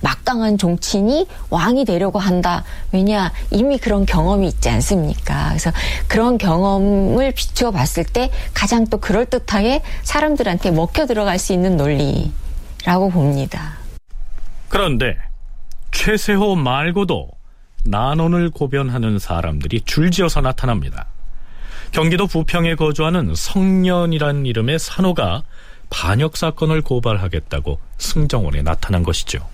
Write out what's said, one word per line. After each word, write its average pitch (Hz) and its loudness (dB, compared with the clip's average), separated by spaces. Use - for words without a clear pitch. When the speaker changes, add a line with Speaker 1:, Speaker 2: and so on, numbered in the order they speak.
Speaker 1:
막강한 220 0
종친이 202 2
왕이 226 2
되려고 190 0
한다. 180 0
왜냐, 190 2
이미 254 2
그런 202 2
경험이 185 4
있지 - 0
않습니까? 147 0
그래서 156 0
그런 233 2
경험을 196 2
비추어 - 0
봤을 170 0
때 247 0
가장 226 2
또 208 0
그럴듯하게 233 0
사람들한테 254 0
먹혀 170 2
들어갈 208 0
수 190 -2
있는 180 2
논리라고 151 0
봅니다. 147 -2
Speaker 2:
그런데 139 0
최세호 202 2
말고도 151 -2
난원을 160 2
고변하는 123 -2
사람들이 82 -2
줄지어서 170 2
나타납니다. 113 0
경기도 170 2
부평에 165 0
거주하는 156 0
성년이란 175 2
이름의 120 0
산호가 151 0
반역 120 0
사건을 156 0
고발하겠다고 95 0
승정원에 107 2
나타난 85 2
것이죠. - -2